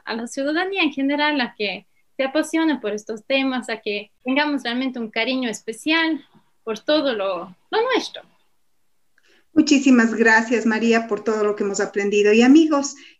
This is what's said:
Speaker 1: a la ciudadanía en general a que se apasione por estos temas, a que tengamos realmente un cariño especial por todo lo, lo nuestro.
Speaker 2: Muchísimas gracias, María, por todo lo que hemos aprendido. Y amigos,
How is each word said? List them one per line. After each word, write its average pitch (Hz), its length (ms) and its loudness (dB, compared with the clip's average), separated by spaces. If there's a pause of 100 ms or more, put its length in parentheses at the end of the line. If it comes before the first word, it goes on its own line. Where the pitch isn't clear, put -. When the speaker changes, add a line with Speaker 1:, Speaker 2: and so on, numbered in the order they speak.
Speaker 1:
a 220 100 -8
la 233 140 -8
ciudadanía 349 560 -4
en 294 80 -2
general 285 480 -2
a 226 180 -6
que 190 300 -8 (280)
se 269 60 -4
apasione 311 560 -2
por 208 140 -6
estos 214 320 -10
temas, 269 440 -2
a 220 120 -6
que 208 320 -8 (100)
tengamos 285 400 -2
realmente 247 380 -4
un 220 100 -8
cariño 247 400 -2
especial 311 720 -4 (380)
por 214 160 -8
todo 285 360 0
lo, 190 420 -6 (140)
lo 427 120 0
nuestro. 494 400 -4 (1300)
Speaker 2:
Muchísimas 254 580 4
gracias, 226 520 2
María, 226 400 2
por 208 160 -4
todo 214 220 -2
lo 208 100 0
que 208 80 -4
hemos 196 160 -4
aprendido. 202 540 2
Y 226 100 6
amigos, 285 540 4 (240)